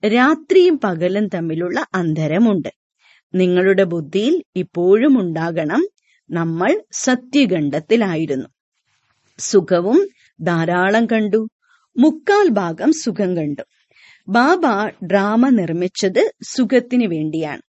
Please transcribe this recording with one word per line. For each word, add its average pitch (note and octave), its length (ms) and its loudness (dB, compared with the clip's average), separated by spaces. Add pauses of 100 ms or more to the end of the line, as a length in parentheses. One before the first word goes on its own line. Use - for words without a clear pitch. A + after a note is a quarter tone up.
രാത്രിയും D#4 760 2
പകലും F#3+ 440 -2
തമ്മിലുള്ള F3 640 -4
അന്തരമുണ്ട്. E3 760 0 (680)
നിങ്ങളുടെ F#3 480 2
ബുദ്ധിയിൽ F#3+ 600 -2 (120)
ഇപ്പോഴും G3+ 640 2
ഉണ്ടാകണം, E3+ 680 -4 (440)
നമ്മൾ E3+ 500 -2 (100)
സത്യഖണ്ഡത്തിലായിരുന്നു. E3+ 1600 -2 (920)
സുഖവും G3 680 0 (340)
ധാരാളം F3+ 640 0
കണ്ടു, A3 420 0 (500)
മുക്കാൽ D#4+ 520 2
ഭാഗം F#3+ 440 -2
സുഖം F#3 440 -4
കണ്ടു. D3 240 -6 (640)
ബാബ C4 340 2 (440)
ഡ്രാമ G#3 440 2
നിർമ്മിച്ചത് F#3 840 0 (120)
സുഖത്തിന് B3 600 0
വേണ്ടിയാണ് D#3 560 -6 (120)